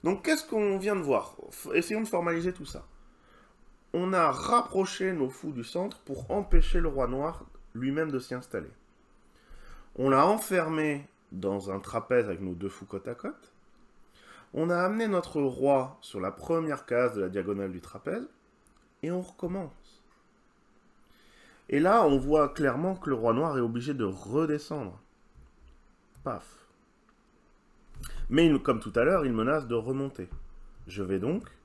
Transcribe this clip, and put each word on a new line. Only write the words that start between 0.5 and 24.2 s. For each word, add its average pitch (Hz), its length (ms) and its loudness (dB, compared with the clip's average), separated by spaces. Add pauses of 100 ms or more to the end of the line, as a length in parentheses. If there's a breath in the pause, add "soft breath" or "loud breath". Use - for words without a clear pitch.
vient 202 180 0
de 185 60 -2
voir ? 135 340 0 (160)
F-, - 240 -8
essayons 214 260 0
de 214 60 -4
formaliser 170 460 -2
tout 160 120 -12
ça. - 200 -14 (1080 soft breath)
On 185 200 0
a 165 180 4
rapproché 190 800 0
nos 143 180 0
fous 156 220 -10
du 120 120 -8
centre 180 360 -6
pour 127 320 -10
empêcher 185 480 6
le 165 80 2
roi 135 200 0
noir 143 380 -4 (280)
lui-même 143 380 -2
de 131 80 -2
s'y - 140 -8
installer. 107 380 -8 (1200 soft breath)
On 135 140 2
l'a 135 160 8
enfermé 160 840 0 (240)
dans 98 400 -4
un 98 80 -4
trapèze 117 460 0
avec 92 160 -6
nos 92 120 -6
deux 92 160 -6
fous - 160 -14
côte 98 220 -10
à 120 80 -8
côte. - 380 -14 (1000 loud breath)
On 160 160 -2
a 175 80 2
amené 214 300 0
notre 175 340 -2
roi 135 600 2
sur - 200 -10
la 95 100 -2
première 160 540 -4
case 120 300 0
de 101 60 -2
la 92 80 0
diagonale 98 420 -2
du 90 100 -10
trapèze. 190 480 -8 (760)
Et 160 80 -4
on 180 100 -4
recommence. - 840 -10 (1700 soft breath)
Et 139 100 2
là, 202 280 6
on 139 100 6
voit 143 320 4
clairement 156 460 0
que 156 160 -4
le 131 40 2
roi 113 180 4
noir 147 240 2
est 127 40 2
obligé 120 320 -2
de 120 120 -2
redescendre. 120 920 -4 (1200)